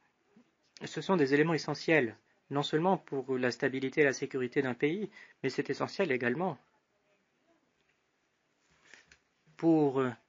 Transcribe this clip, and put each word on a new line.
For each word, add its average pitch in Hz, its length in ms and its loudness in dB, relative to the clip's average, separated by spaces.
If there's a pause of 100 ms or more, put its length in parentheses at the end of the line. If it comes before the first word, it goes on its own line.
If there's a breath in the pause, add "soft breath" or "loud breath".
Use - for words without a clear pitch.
(840 soft breath)
Ce - 160 -10
sont 190 160 0
des 139 180 2
éléments 156 200 4
essentiels, 143 600 0 (340)
non 143 120 -2
seulement 165 360 2
pour 131 400 -4
la 127 120 2
stabilité 135 520 0
et - 20 8
la 135 80 4
sécurité 131 500 -4
d'un 127 120 -2
pays, 170 360 -2 (320 loud breath)
mais 135 60 -2
c'est 131 220 -4
essentiel 139 420 -2
également 127 460 -2 (3000 soft breath)
pour, 151 440 4
euh, 127 100 0 (180)